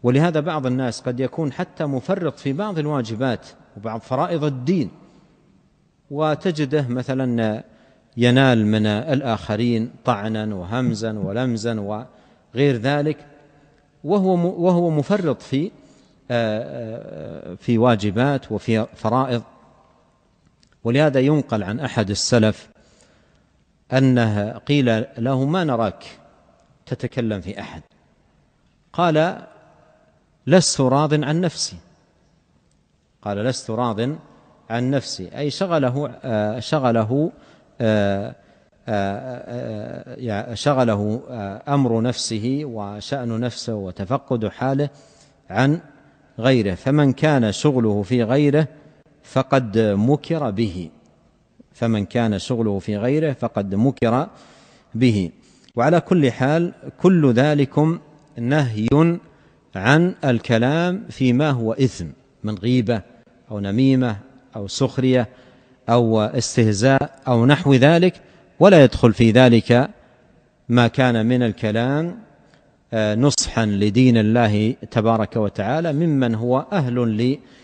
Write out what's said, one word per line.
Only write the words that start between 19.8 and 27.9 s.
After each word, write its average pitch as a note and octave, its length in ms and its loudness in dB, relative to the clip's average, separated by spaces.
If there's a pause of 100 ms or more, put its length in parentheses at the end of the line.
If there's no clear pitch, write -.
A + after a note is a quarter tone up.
ولهذا C3+ 360 2
ينقل C3+ 440 0
عن G#2+ 160 -6
أحد A#2 300 -2
السلف G#2+ 600 0 (1200)
أنه A#2 580 2
قيل B2 540 0 (120)
له: C3 280 -2
"ما F3 180 -2
نراك A#2 560 -4 (680)
تتكلم A2+ 560 -6
في E2+ 180 -12
أحد؟" - 220 -16 (1120)